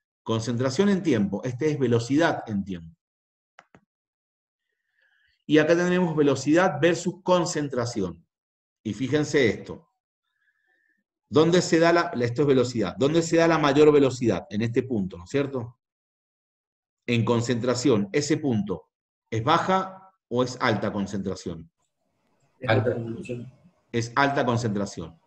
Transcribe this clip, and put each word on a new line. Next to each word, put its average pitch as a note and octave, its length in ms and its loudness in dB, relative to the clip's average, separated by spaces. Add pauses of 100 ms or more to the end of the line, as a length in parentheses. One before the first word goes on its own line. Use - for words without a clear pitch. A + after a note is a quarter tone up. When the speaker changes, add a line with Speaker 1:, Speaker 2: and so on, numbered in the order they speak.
(220)
Speaker 1:
concentración B2+ 640 -2
en F#3+ 140 2
tiempo, G2+ 420 0
este C3 260 -2
es C#3 80 -4
velocidad C#3 680 0
en G2+ 180 -4
tiempo. E2+ 320 -12 (2500)
Y D3+ 120 4
acá D#3 180 4
tenemos F3+ 400 0
velocidad D3 640 2
versus E3+ 420 0
concentración. B2 1040 -2 (560)
Y G#2 120 -6
fíjense C#3+ 540 0
esto. F#2+ 400 -8 (1400)
¿Dónde E3 340 4
se E3+ 160 0
da E3+ 140 6
la, E3+ 280 2
esto A#2+ 220 -2
es C#3+ 60 2
velocidad, A#2 500 0
dónde D3+ 240 2
se D#3+ 140 -2
da E3 100 4
la E3 120 4
mayor D3+ 340 6
velocidad? B2 580 2
En G#2+ 120 -4
este A#2+ 200 -2
punto, G2+ 340 -6
¿no E2+ 80 -18
es - 60 -20
cierto? C3+ 480 -6 (1300)
En A#2 180 0
concentración, A#2+ 880 0
¿ese D3 240 0
punto G#2+ 540 -4 (400)
es A2+ 140 -4
baja E3+ 640 0 (180)
o B2 140 0
es B2+ 180 -4
alta A2 320 0
concentración? F#2 800 -8 (880)
Speaker 2:
Es B2 100 -8
alta A2+ 260 0
concentración. A#2 580 -10 (400)
Speaker 1:
Es A#2 240 -4
alta C#3 280 2
concentración. G2+ 840 -4